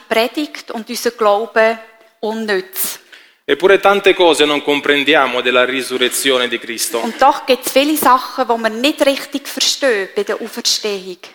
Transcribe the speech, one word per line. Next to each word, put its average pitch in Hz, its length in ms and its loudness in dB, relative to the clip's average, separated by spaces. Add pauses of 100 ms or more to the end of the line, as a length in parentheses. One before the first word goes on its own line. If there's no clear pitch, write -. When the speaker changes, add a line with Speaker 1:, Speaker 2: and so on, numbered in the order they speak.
Speaker 1:
Predigt 254 640 -4
und 226 160 -10
unser 233 240 -4
Glaube 220 680 2 (400)
unnütz. 208 800 -4 (460)
Speaker 2:
Eppure 185 340 4
tante 196 340 4
cose 160 320 4
non 147 160 0
comprendiamo 139 800 2
della 123 240 2
risurrezione 127 840 0
di 117 100 -4
Cristo. 113 400 -6
Speaker 1:
Und 226 240 -2
doch 269 220 4
gibt's - 260 0
viele 294 260 2
Sachen, 262 520 0
die 233 120 0
wir 220 100 0
nicht 269 360 0
richtig 269 400 -4
verstehen 220 720 -2
bei 202 80 -2
der 202 160 -6
Auferstehung. 202 800 -6 (160)